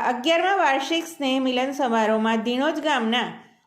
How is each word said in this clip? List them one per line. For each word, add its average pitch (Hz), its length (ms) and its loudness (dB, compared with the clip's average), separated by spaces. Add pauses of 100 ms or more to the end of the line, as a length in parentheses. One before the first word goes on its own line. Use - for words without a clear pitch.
અગિયારમા 330 480 0
વાર્ષિક 330 500 0
સ્નેહ 262 340 -4
મિલન 262 320 0
સમારોહમાં 226 720 2
ધીણોજ 277 360 0
ગામના 240 460 0 (400)